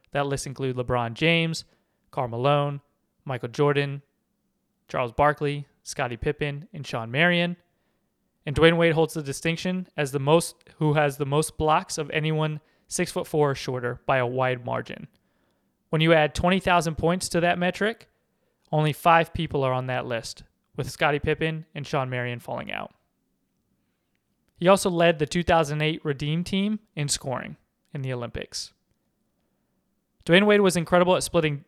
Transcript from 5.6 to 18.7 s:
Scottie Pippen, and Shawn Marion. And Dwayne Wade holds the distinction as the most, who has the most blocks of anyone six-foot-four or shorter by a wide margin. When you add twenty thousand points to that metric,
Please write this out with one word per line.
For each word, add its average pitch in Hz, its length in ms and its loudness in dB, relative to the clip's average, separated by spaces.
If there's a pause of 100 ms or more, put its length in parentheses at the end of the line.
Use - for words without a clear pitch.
Scottie 123 340 -6
Pippen, 147 560 -6
and 147 140 -12
Shawn 117 240 -8
Marion. 175 460 2 (920)
And 147 80 -4
Dwayne 165 220 6
Wade 165 160 4
holds 156 220 0
the 165 80 -6
distinction 165 760 -4
as 143 160 -2
the 143 60 0
most, 151 380 2 (200)
who 151 160 2
has 147 240 2
the 147 80 -4
most 143 320 -2
blocks 156 400 0
of 147 140 -6
anyone 156 500 -2 (280)
six-foot-four 160 640 0
or - 20 -2
shorter 123 500 -6
by 135 140 2
a 123 80 0
wide 127 400 -2
margin. 120 420 -8 (800)
When 156 140 2
you 165 100 6
add 151 220 4
twenty 185 260 2
thousand 170 360 2
points 175 340 -2
to 175 100 0
that 175 180 2
metric, 185 480 -4 (640)